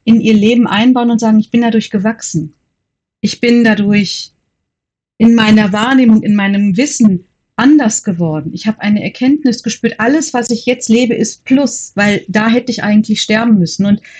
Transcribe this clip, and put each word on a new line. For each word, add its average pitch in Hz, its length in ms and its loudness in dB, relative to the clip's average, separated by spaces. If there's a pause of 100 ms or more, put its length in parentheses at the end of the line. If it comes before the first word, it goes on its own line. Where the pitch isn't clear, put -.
in 226 160 2
ihr 220 140 2
Leben 226 320 2
einbauen 240 440 2
und 226 100 0
sagen, 220 200 2
„Ich 214 100 -4
bin 240 120 -4
dadurch 226 280 -2
gewachsen. 185 640 -6 (640)
Ich - 200 -6
bin 240 240 2
dadurch 208 680 -2 (840)
in 233 160 4
meiner 214 380 2
Wahrnehmung, 226 500 2
in 208 140 0
meinem 202 400 0
Wissen 214 480 0 (320)
anders 254 460 2
geworden. 165 500 -4
Ich 175 140 -8
habe 214 140 -4
eine 208 220 0
Erkenntnis 254 600 -2
gespürt. 226 360 -4
Alles, 269 360 -2
was 240 160 -2
ich 226 160 -4
jetzt 247 220 -4
lebe, 226 260 2
ist - 300 -6
Plus, - 500 -2
weil 202 340 -2
da 214 200 -2
hätte 240 240 0
ich - 100 -8
eigentlich 214 400 0
sterben 220 360 0
müssen.“ 185 280 -2
Und 208 140 0 (200)